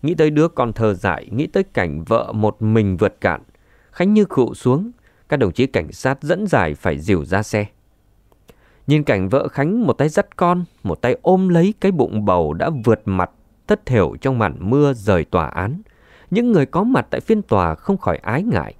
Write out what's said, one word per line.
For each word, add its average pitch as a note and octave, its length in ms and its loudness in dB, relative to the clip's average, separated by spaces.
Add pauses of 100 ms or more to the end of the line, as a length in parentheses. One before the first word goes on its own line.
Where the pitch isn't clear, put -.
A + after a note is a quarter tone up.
Nghĩ D#3 120 -2
tới D#3 160 2
đứa D3+ 180 2
con B2 240 -2
thơ A2 220 0
dại, F2+ 380 -4
nghĩ C3+ 140 -4
tới G3 160 -2
cảnh E2 420 -4
vợ A2+ 280 -2
một G#2+ 300 -2
mình G#2+ 340 2
vượt G2 240 -2
cạn, E2+ 200 0 (520)
Khánh G3 220 0
như G#3+ 100 6
khựu A#2+ 300 0
xuống, D3+ 360 0 (380)
các D3+ 80 -2
đồng G#2+ 160 2
chí B2+ 140 0
cảnh E2+ 260 -4
sát C3+ 300 -4
dẫn E3+ 240 -2
giải G2+ 280 0
phải D2+ 240 -4
dìu E2 260 0
ra F#2 180 -2
xe. G#2 240 -4 (1200)
Nhìn D3 180 2
cảnh G2 240 0
vợ C3 200 0
Khánh F#3 380 -2
một C3 60 2
tay C#3+ 160 0
dắt - 280 -2
con, F3+ 280 0 (180)
một E2 200 -4
tay B2 200 0
ôm F#3 260 2
lấy F3 320 4
cái G3 120 0
bụng G#2+ 320 -2
bầu F2 300 2
đã F2 160 -2 (140)
vượt A2+ 200 2
mặt, F#2 260 -2 (360)
thất - 200 -2
thểu G2+ 340 2
trong C3 180 -2
màn G2 220 -2
mưa C#3 320 2
rời G2 320 0
tòa E2+ 220 0
án. A2+ 360 -6 (480)
Những A#3+ 220 0
người D3 140 4
có F#3+ 180 -2
mặt A#3 260 0
tại B2 100 -4
phiên G#2+ 220 0
tòa F2 320 2
không - 220 -4
khỏi F2+ 200 -2
ái B2+ 260 -4
ngại. G#2+ 380 -4